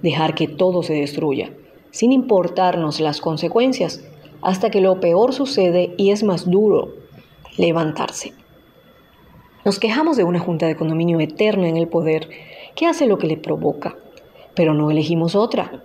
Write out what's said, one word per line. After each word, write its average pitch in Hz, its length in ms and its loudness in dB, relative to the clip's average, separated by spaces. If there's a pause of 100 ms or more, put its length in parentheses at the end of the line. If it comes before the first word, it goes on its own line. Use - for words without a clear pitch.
dejar 156 320 0
que 156 120 0
todo 180 360 0
se 165 100 -4
destruya, 143 580 -2 (380)
sin 240 220 0
importarnos 180 880 2
las 151 200 -2
consecuencias, 180 840 -2 (400)
hasta 185 260 0
que 214 100 0
lo 190 200 4
peor 185 340 4
sucede 180 640 0
y 196 140 4
es 208 120 0
más 180 240 0
duro 190 420 4 (680)
levantarse. 165 760 -2 (1300)
Nos 202 140 0
quejamos 277 380 0
de 208 60 4
una 175 160 0
junta 170 280 -2
de 156 80 0
condominio 165 440 0
eterna 190 480 0
en 165 100 0
el 165 100 0
poder 160 420 -2 (460)
que 330 100 -2
hace 320 220 2
lo 196 100 2
que - 80 -4
le 156 120 0
provoca, - 600 -4 (560)
pero 160 220 2
no 151 160 2
elegimos 160 420 0
otra. 202 520 -2